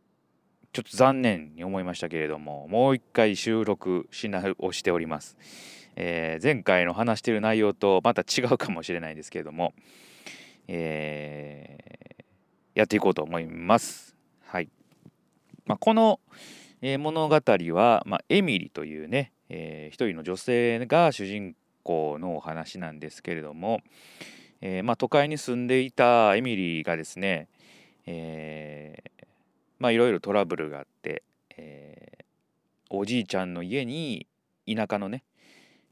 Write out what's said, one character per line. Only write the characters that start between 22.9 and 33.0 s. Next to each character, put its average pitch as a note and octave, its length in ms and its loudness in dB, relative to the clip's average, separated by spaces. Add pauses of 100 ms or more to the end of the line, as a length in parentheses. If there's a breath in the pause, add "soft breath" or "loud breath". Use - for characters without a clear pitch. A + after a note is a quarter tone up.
ん D2+ 80 -18
で D2+ 100 -12
す - 100 -20
け F2 140 -8
れ D#2+ 80 -8
ど D2+ 100 -12
も、 F#2+ 280 -2 (800 loud breath)
え F#2 220 -4
ー、 - 20 -4
ま A#2+ 80 2
あ、 A2 40 -2
都 B2 120 -2
会 D3 200 4
に D3+ 100 -4
住 B2 180 -4
ん B2 100 -2
で C3 140 4
い C3 100 -2
た A#2 460 6
エ A#2 60 2
ミ B2+ 120 -2
リ E2+ 280 -2
ー - 20 -14
が E2+ 120 -2
で D#2+ 60 -4
す - 160 -14
ね、 F#2 300 -2 (580 soft breath)
え D#2 1000 -12
ー、 - 140 -20 (600)
ま B2+ 100 0
あ、 A#2 40 4
い A#2 40 4
ろ A#2+ 120 6
い A2+ 40 4
ろ F2+ 60 2
ト G2+ 140 -4
ラ G2+ 120 4
ブ D#2 120 -4
ル D#2 140 -6
が C#2+ 100 -10
あ - 20 -12
っ - 40 -20 (160)
て、 - 200 -8 (340)
え D2 680 -20 (640)
ー、 G2 60 -4
お G2+ 80 0